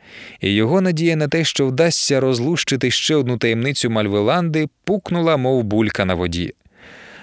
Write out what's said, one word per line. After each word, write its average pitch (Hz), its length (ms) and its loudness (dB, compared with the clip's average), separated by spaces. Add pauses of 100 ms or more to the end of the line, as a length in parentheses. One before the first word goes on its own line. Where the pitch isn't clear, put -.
(400)
і 101 140 0
його 120 260 2
надія 170 360 0
на 151 120 0
те, 160 160 0
що 143 220 0
вдасться 139 540 0
розлущити 131 720 0
ще - 260 0
одну 123 220 0
таємницю 120 520 0
Мальвеланди, 120 800 0 (160)
пукнула, 175 520 0
мов 127 280 2
булька 104 400 0
на 92 100 0
воді. 87 400 -4 (680)